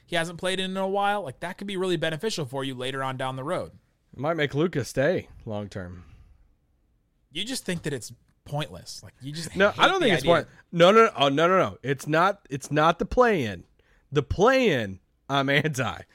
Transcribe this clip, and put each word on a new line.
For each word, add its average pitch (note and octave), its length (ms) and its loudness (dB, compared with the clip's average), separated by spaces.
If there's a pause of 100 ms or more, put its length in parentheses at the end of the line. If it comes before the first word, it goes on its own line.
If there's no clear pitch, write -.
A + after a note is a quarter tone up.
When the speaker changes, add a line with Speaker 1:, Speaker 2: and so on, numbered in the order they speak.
Speaker 1:
he - 120 -8
hasn't E3 220 -4
played F#3 220 -4
in, F#3 120 -4
in F#3+ 40 -6
a F#3+ 100 -2
while. G3+ 360 0
Like, C3+ 180 -12
that F3 160 -10
could G3+ 100 -12
be G3 120 -8
really F#3 180 0
beneficial D#3+ 480 -4
for C3+ 180 -6
you C3+ 120 -6
later C3 280 -6
on C3 140 -4
down C3 200 -4
the C3 80 -8
road. C#3 260 -6 (420)
Speaker 2:
It - 80 -20
might D#3 140 -2
make D3+ 200 -2
Luka D3+ 300 -2
stay D3 440 -2 (180)
long G#2 220 -8
term. F2+ 360 -14 (1300)
Speaker 1:
You F3+ 120 -6
just B3+ 200 -8
think F3 180 -6
that D3+ 100 -6
it's B2 200 -10 (320)
pointless. - 580 -10
Like, F#2+ 180 -20
you C3+ 120 -12
just D#3 240 -12
Speaker 2:
No, F#3+ 140 4
Speaker 1:
hate A#2+ 100 -2
Speaker 2:
I A#3 80 6
don't F#4+ 120 2
Speaker 1:
the E4 60 2
Speaker 2:
think G3+ 80 4
it's C#3 100 0
Speaker 1:
idea. E3+ 100 6
Speaker 2:
point-, D3 120 2 (260)
no, F3 180 8
no, A3+ 160 8
no. - 100 2
Oh, C#3 120 4
no, D3+ 200 4
no, F#3 100 4
no. A2 240 0
It's C#3 240 -4
not, E3+ 440 2
it's - 200 -8
not D#3+ 280 4
the - 80 -2
play-in. D3 580 0 (480)
The C#3 100 0
play-in, D#3+ 760 2 (280)
I'm C#3 200 0
anti. C#3+ 340 0 (320)